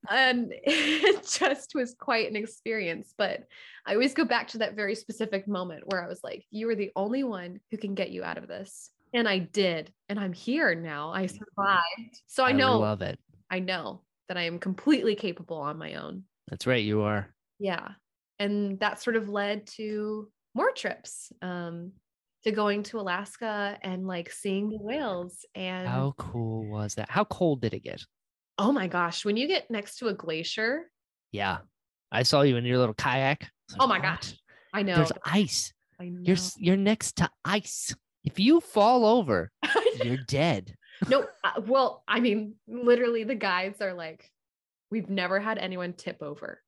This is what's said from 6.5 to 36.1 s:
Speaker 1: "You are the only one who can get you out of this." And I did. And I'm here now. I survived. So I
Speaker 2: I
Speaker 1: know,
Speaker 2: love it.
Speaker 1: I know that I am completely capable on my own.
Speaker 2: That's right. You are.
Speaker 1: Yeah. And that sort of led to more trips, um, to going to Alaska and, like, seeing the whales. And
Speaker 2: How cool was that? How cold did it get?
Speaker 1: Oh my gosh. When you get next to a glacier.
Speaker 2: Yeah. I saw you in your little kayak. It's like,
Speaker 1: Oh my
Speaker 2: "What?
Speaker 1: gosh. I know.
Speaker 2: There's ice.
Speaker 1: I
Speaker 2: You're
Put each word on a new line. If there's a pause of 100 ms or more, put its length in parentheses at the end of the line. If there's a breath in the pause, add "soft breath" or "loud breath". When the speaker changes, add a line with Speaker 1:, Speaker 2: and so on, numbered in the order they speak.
Speaker 1:
"You
are
the
only
one (120)
who
can
get
you
out
of
this." (240)
And
I
did. (180)
And
I'm
here
now.
I
survived.
So
I
Speaker 2:
I
Speaker 1:
know,
Speaker 2:
love
it. (320)
Speaker 1:
I
know (260)
that
I
am
completely
capable
on
my
own. (260)
Speaker 2:
That's
right.
You
are. (260)
Speaker 1:
Yeah. (500)
And
that
sort
of
led (120)
to (240)
more
trips, (100)
um, (520)
to
going
to
Alaska
and,
like,
seeing
the
whales. (120)
And
Speaker 2:
How
cool
was
that?
How
cold
did
it
get? (560)
Speaker 1:
Oh
my
gosh.
When
you
get
next
to
a
glacier. (420)
Speaker 2:
Yeah. (520)
I
saw
you
in
your
little
kayak. (240)
It's
like,
Speaker 1:
Oh
my
Speaker 2:
"What?
Speaker 1:
gosh. (380 soft breath)
I
know.
Speaker 2:
There's (140)
ice. (260)
Speaker 1:
I
Speaker 2:
You're